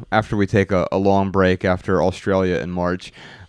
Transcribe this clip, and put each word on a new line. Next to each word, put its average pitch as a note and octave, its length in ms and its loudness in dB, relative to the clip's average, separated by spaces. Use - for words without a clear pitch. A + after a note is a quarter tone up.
after G#2+ 260 0
we G2+ 80 2
take G2 260 0
a, F2+ 200 0
a F#2+ 80 0
long G2 320 2
break F#2 340 2
after F2+ 380 0
Australia F#2 540 0
in D2+ 120 -6
March. F2+ 420 -4